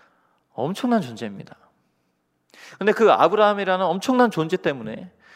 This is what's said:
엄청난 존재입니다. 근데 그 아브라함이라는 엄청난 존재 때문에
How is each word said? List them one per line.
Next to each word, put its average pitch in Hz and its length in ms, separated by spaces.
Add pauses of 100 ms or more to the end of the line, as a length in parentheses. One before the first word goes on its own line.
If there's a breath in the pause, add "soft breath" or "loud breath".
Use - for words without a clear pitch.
(520 soft breath)
엄청난 208 480
존재입니다. 110 560 (1200 loud breath)
근데 196 140
그 208 200
아브라함이라는 190 760
엄청난 226 460
존재 160 240
때문에 135 560 (240 loud breath)